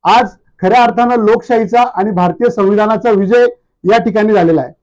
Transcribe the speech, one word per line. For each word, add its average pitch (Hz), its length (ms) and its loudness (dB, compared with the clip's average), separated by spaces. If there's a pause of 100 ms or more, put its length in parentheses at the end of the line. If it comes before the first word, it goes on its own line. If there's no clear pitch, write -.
आज 214 260 2 (320)
खऱ्या 226 220 2
अर्थानं 240 320 0
लोकशाहीचा 226 680 0
आणि 214 300 -4
भारतीय 180 380 -2
संविधानाचा 214 600 0
विजय 208 340 2 (460)
या 226 120 4
ठिकाणी 214 300 0
झालेला 165 280 2
आहे. - 200 -12